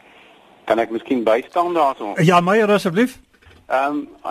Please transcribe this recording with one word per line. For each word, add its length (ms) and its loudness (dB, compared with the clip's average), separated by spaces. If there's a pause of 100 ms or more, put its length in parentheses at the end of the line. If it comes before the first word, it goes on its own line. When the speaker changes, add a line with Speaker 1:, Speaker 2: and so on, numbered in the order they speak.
(640)
Speaker 1:
Kan 140 0
ek 120 -4
miskien 320 -4
bystaan 500 0
daarso? 480 -2
Speaker 2:
Ja, 200 4
Meyer, 300 2
asseblief. 460 0 (500)
Speaker 1:
Ehm, 360 -2 (280)